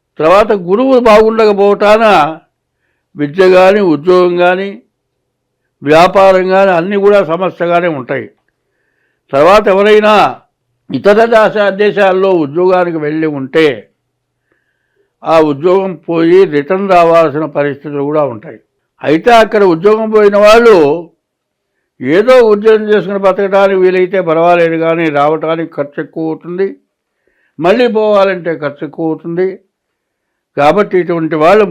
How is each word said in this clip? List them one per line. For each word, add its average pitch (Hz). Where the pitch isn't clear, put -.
తర్వాత 190
గురువు 254
బాగుండకపోవటాన 214
విద్య 147
కానీ, 190
ఉద్యోగం 180
కానీ, 190
వ్యాపారం 185
కానీ 196
అన్నీ 196
కూడా 202
సమస్యగానే 175
ఉంటాయి. 120
తర్వాత 180
ఎవరైనా 214
ఇతర 208
దేశ-, 202
దేశాల్లో 196
ఉద్యోగానికి 175
వెళ్ళి 156
ఉంటే 135
ఆ 156
ఉద్యోగం 180
పోయి 170
రిటర్న్ 185
రావాల్సిన 165
పరిస్థితులు 143
కూడా 151
ఉంటాయి. 110
అయితే 165
అక్కడ 214
ఉద్యోగం 214
పోయిన 208
వాళ్ళు 226
ఏదో 190
ఉద్యోగం 214
చేసుకుని 196
బతకడానికి 196
వీలైతే 185
పర్వాలేదు, 165
కానీ 165
రావటానికి 156
ఖర్చు 143
ఎక్కువ 160
అవుతుంది, 175
మళ్ళీ 240
పోవాలంటే 196
ఖర్చు 143
ఎక్కువ 160
అవుతుంది. 170
కాబట్టి 185
ఇటువంటి 165
వాళ్ళు 202